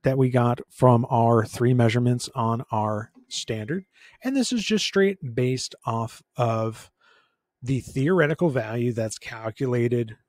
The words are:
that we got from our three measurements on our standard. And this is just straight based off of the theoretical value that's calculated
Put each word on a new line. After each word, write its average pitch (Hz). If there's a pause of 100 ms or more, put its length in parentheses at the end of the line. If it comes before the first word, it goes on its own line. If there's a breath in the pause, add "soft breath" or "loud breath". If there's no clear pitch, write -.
that 135
we 131
got 120 (100)
from 123
our 117
three 123
measurements 120
on 117
our 107 (160)
standard. 120 (360 soft breath)
And 262
this 254
is 233
just 214
straight 190
based 127 (120)
off 113 (140)
of 113 (720 soft breath)
the 127
theoretical 160
value 120
that's 110
calculated 117 (120)